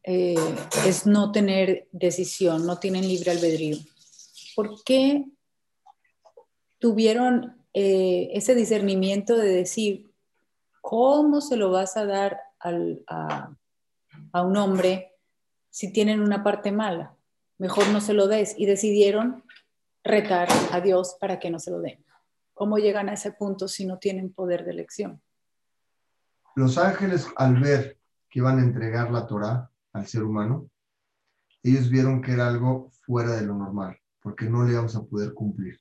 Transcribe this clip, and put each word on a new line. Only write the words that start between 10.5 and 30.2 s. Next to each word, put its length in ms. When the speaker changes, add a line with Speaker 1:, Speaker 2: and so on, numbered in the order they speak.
Speaker 1:
"¿Cómo 600
se 160
lo 140
vas 260
a 80
dar 340
al, 480
a, 480
a 120
un 140
hombre 580
si 200
tienen 300
una 220
parte 280
mala? 460
Mejor 320
no 100
se 140
lo 140
des"? 320
Y 80
decidieron 760
retar 460
a 100
Dios 380
para 200
que 100
no 80
se 140
lo 80
den. 260
¿Cómo 240
llegan 320
a 40
ese 180
punto 360
si 200
no 100
tienen 340
poder 340
de 60
elección? 480
Speaker 2:
Los 220
ángeles, 480
al 220
ver 380
que 120
van 180
a 20
entregar 500
la 140
Torá 460
al 160
ser 160